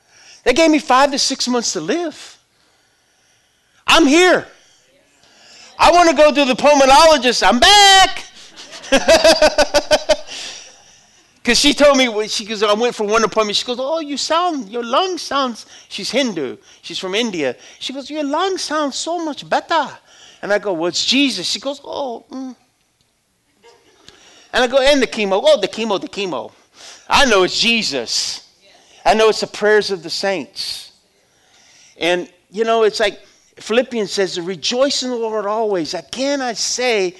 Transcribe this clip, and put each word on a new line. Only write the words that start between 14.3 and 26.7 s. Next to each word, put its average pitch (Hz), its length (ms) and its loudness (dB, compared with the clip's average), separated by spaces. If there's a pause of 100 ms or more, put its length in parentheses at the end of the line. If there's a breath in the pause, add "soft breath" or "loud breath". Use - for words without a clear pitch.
your 240 160 -8
lung 330 340 -2
sounds," 262 480 -6 (220 loud breath)
she's - 240 -10
Hindu. 170 440 -4 (260 soft breath)
She's - 180 -12
from 185 160 -6
India. 175 400 -4 (240 loud breath)
She - 120 -12
goes, 262 160 -12
"Your 302 140 -8
lung 339 360 -2
sounds 294 360 -6
so 339 300 -6
much 254 240 -10
better." 277 500 -2 (420 loud breath)
And 190 120 -4
I 208 80 2
go, 196 120 -4
"Well, 165 140 -2
it's - 180 -4
Jesus." 233 460 0
She - 80 -6
goes, 277 240 -8
"Oh, 247 480 -10
mm." 262 240 -14 (2000 soft breath)
And 226 100 0
I 247 60 0
go, 269 100 0
"And 269 240 2
the 220 60 -2
chemo." 202 360 -2
"Oh, 202 160 4
the 190 60 -2
chemo, 214 340 -4
the - 80 -12
chemo." 147 440 -8 (560 loud breath)